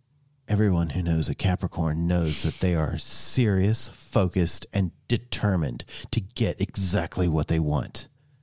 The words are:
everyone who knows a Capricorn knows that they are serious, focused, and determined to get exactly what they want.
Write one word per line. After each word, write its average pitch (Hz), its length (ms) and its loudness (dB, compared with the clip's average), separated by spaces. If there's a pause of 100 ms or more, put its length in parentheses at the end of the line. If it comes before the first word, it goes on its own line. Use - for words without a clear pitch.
(480)
everyone 95 420 4
who 90 140 -2
knows 82 260 2
a - 60 -2
Capricorn 85 720 0
knows 85 360 0
that 80 120 -2
they 90 200 2
are 80 220 0
serious, 104 920 0
focused, - 840 0
and 95 180 0 (160)
determined 87 760 -2 (280)
to 107 100 0
get - 380 -4
exactly 90 680 -2
what 80 220 0
they 82 100 2
want. 76 480 -2 (360)